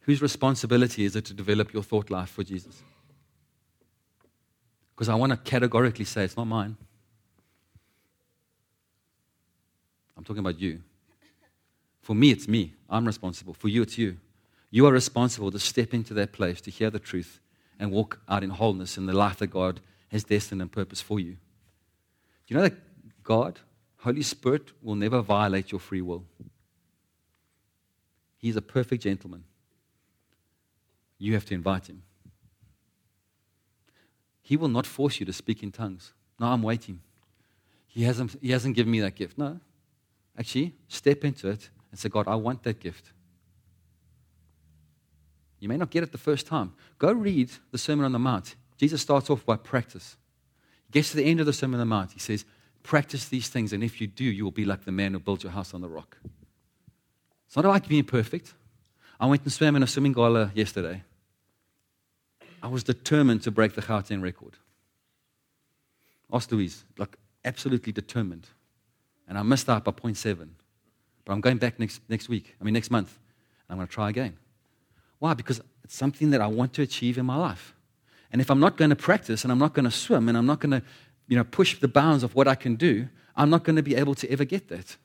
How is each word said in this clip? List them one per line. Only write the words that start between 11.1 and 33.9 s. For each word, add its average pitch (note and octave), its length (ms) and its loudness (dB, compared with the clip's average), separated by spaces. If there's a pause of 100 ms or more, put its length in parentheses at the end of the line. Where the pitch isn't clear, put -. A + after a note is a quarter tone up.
For - 140 -4
me, C3 160 8
it's - 180 0
me. G#2 260 0 (140)
I'm A2+ 180 -2
responsible. F#2 460 -8
For - 160 -4
you, A2+ 140 2
it's - 160 -6
you. F#2+ 200 -4 (520)
You B2+ 160 8
are C#3 60 10
responsible A#2+ 580 0
to G2 80 -8
step - 340 -2
into A2+ 220 -4
that G2+ 180 -2
place, F2+ 300 -4
to - 80 -14
hear A2 180 -2
the G#2+ 100 -4
truth, - 400 -8 (400)
and G2+ 140 -4
walk G#2 360 -2
out G2 140 0
in F#2+ 60 -6
wholeness F#2+ 480 -2
in F#2+ 80 -6
the F#2+ 80 -2
life G2 280 2
that G2+ 80 -4
God F#2 340 -2 (280)
has G#2+ 140 -4
destined G#2 380 -2
and F2+ 100 -10
purpose F#2+ 300 -8
for G#2+ 180 -4
you. F2 120 -8
Do - 1200 -20
you - 20 2
know E3+ 60 4
that - 160 2 (440)
God, A#2+ 380 0 (380)
Holy C3+ 240 -2
Spirit, C#3 500 -2 (100)
will A2 120 -6
never A2 260 0
violate G2+ 500 0
your G2 80 -8
free F#2+ 220 -8
will? F2+ 240 -8 (2250)
He's A#2 180 -4
a G#2 60 -2
perfect B2 400 -4
gentleman. F2+ 420 -6 (1700)
You G#2 160 -2
have G#2 100 -2
to G2 100 -8
invite F#2 340 -4
him. - 160 -20 (2250)